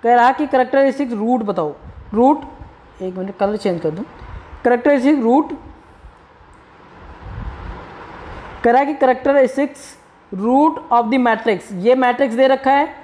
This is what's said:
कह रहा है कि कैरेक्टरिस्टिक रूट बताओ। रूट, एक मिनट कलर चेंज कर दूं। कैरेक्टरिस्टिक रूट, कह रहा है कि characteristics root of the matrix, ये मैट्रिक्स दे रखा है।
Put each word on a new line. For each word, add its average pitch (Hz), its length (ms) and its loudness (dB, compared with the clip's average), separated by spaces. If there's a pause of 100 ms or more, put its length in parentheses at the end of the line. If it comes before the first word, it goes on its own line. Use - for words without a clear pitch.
कह 233 120 4
रहा 240 120 4
है 262 60 4
कि 302 140 -2
कैरेक्टरिस्टिक 269 640 0
रूट 226 300 -2
बताओ। 175 320 -4 (400)
रूट, 262 280 2 (600)
एक 185 140 -8
मिनट 190 220 -10
कलर 208 200 -2
चेंज 180 240 -4
कर 160 80 -2
दूं। 170 140 -8 (600)
कैरेक्टरिस्टिक 262 580 2
रूट, 269 320 2 (3000)
कह 233 80 4
रहा 254 100 6
है 285 120 -2
कि 277 120 0
characteristics 269 760 2 (500)
root 254 460 2 (160)
of 233 180 2
the 262 140 2
matrix, 220 480 -2
ये 202 220 2
मैट्रिक्स 247 400 0
दे 262 120 4
रखा 269 240 2
है। 285 160 2 (160)